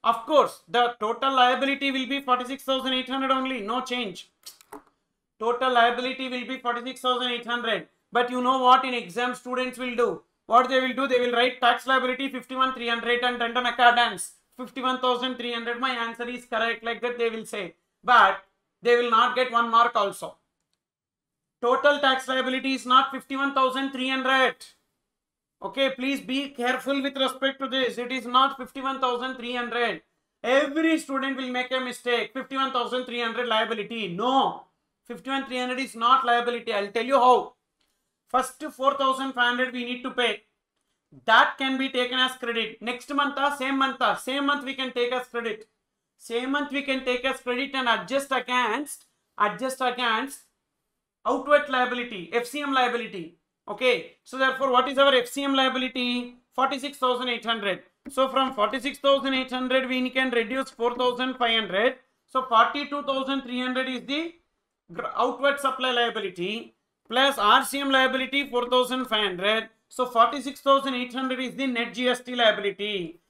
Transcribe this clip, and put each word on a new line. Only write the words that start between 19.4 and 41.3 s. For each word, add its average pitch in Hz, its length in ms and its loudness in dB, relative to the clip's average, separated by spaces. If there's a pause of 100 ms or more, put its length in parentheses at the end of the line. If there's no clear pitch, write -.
one 233 180 2
mark 233 240 4
also. 190 420 -2 (1200)
Total 262 400 4
tax 262 280 2
liability 262 460 -2
is 247 120 -8
not 262 240 6
fifty-one 269 440 -4
thousand 269 380 0
three 254 160 -4
hundred. 262 460 2 (1080)
Okay, 269 280 -2
please 269 300 -4
be 262 300 -6
careful 254 520 -2
with 269 140 -4
respect 269 440 -2
to 269 60 -4
this. 240 300 -2
It 240 160 -6
is 254 140 -6
not 254 320 -2
fifty-one 262 420 -8
thousand 254 360 -4
three 240 200 -10
hundred. 233 460 -4 (420)
Every 302 540 2
student 269 400 -4
will 262 120 -6
make 247 220 -4
a 262 80 0
mistake. 240 540 -4
"Fifty-one 262 380 -4
thousand 247 340 -2
three 240 140 -6
hundred 233 280 -4
liability." 220 600 -2
No. 226 560 0 (420)
Fifty-one 269 400 -6
three 247 120 -6
hundred 247 220 -4
is 254 160 -6
not 247 300 4
liability. 240 480 0
I'll 202 180 -2
tell 233 120 0
you 269 140 4
how. 247 360 6 (760)
First - 360 -2
four 277 340 0
thousand 269 340 0
five 247 240 2
hundred 247 160 0
we 247 140 -6
need 247 160 -8
to 262 80 -6
pay. 226 320 -2 (840)
That 233 320 6